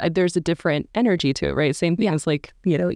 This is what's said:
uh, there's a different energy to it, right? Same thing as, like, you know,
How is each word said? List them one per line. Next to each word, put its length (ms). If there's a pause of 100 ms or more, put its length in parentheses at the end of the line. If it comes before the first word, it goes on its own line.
uh, 120
there's 240
a 40
different 540
energy 400
to 140
it, 60
right? 220
Same 200
thing 120
as, 180
like, 260 (120)
you 140
know, 180